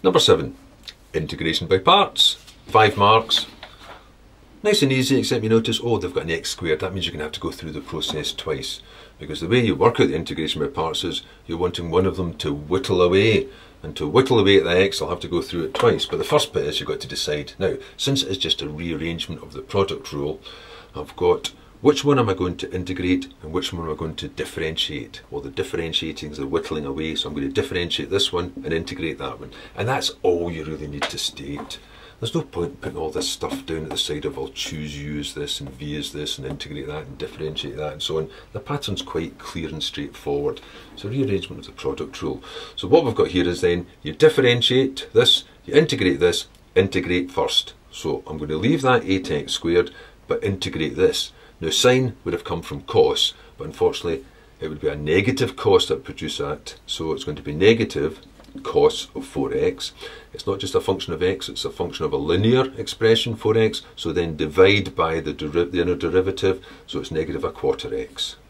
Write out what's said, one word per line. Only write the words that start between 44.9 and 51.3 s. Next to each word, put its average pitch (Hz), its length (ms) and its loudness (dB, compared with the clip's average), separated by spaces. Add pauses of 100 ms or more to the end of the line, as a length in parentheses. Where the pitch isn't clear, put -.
this, - 320 6 (220)
you - 80 -4
integrate 110 440 4
this, 85 280 4 (280)
integrate 90 560 2
first. - 440 0 (160)
So - 360 -4
I'm 78 120 -8
going 73 100 -6
to 78 80 -2
leave 135 260 4
that 127 220 4
eight 92 260 0
x 73 220 -2
squared, 87 380 2 (380)
but - 140 -2
integrate 87 540 -2
this. - 340 2 (300)